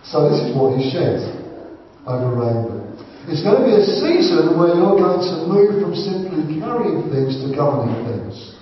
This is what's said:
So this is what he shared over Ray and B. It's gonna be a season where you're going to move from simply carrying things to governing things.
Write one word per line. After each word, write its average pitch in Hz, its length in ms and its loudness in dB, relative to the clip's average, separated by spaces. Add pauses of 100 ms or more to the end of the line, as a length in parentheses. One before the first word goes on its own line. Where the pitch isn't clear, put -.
So 147 240 2
this 151 80 2
is - 160 -2
what 135 240 2
he 135 80 0
shared - 400 -2 (800)
over 127 240 -2
Ray 120 160 0
and 113 160 0
B. 107 120 -6 (520)
It's 160 160 -4
gonna 208 240 4
be 214 80 4
a 202 80 6
season 165 720 2
where 170 160 4
you're 196 320 4
going 180 160 2
to 175 160 -2 (160)
move 202 320 4
from 170 160 -2
simply 180 640 -4
carrying - 480 -2
things 135 320 -2
to 135 160 -4
governing 117 480 -2
things. - 560 -10